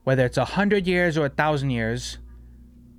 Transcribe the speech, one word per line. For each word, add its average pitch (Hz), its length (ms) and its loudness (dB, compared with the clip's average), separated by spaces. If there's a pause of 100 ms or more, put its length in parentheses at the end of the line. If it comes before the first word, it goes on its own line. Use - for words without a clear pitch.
Whether 131 200 2
it's 123 140 -2
a 117 60 2
hundred 202 420 0
years 175 320 2
or 151 80 2
a 135 40 -4
thousand 147 400 0
years, 117 480 -4 (800)